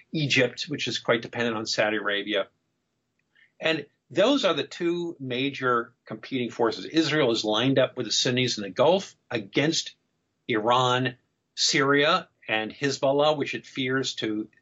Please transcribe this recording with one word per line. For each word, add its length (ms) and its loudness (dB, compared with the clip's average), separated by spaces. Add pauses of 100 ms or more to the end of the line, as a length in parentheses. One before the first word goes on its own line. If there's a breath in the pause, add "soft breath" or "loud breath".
(100)
Egypt, 560 0
which 220 -6
is 100 -4
quite 240 0
dependent 340 -4
on 100 -6
Saudi 320 0
Arabia. 500 -2 (1120 soft breath)
And 260 -2 (240)
those 340 4
are 80 4
the 120 -2
two 540 -4
major 760 -2 (100)
competing 460 -6
forces. 340 -2
Israel 460 2
is 160 -2
lined 320 2
up 180 2
with 80 -4
the 80 -6
Sunnis 460 0
in 40 -6
the 60 -8
Gulf 480 2 (140)
against 640 -2 (540)
Iran, 680 2 (380)
Syria, 760 2 (180)
and 240 -2
Hezbollah, 680 0
which 160 -4
it 100 -8
fears 520 -4
to, 320 -4 (140)